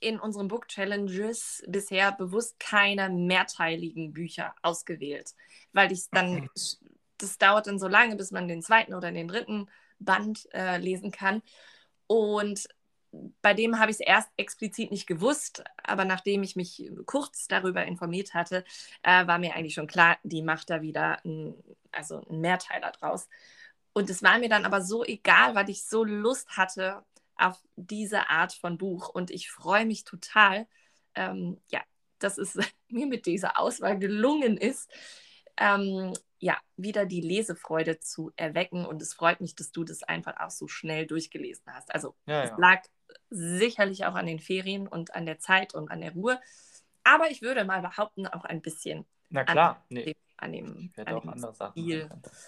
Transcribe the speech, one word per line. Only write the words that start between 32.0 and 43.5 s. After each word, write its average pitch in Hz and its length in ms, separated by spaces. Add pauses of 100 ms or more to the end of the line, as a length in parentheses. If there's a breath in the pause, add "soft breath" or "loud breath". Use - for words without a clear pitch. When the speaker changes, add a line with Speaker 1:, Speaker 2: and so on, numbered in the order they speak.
Speaker 1:
dass 196 200
es 196 180
<laughs> 202 180 (140)
mir 247 180
mit 254 200
dieser 180 320
Auswahl 196 400
gelungen 220 580
ist, - 340 (640 loud breath)
ähm, 196 560 (280)
ja, 180 180 (180)
wieder 202 300
die 175 140
Lesefreude 165 800
zu - 380
erwecken. 170 500
Und 156 160
es - 120
freut 170 260
mich, 180 160
dass - 160
du 170 120
das 160 200
einfach - 360
auch 165 100
so - 180
schnell 156 380
durchgelesen 160 580 (100)
hast. 127 180
Also 147 220 (120)
Speaker 2:
Ja, 147 180
Speaker 1:
es 120 60
Speaker 2:
ja. 110 60
Speaker 1:
lag 180 260 (480)
sicherlich 196 760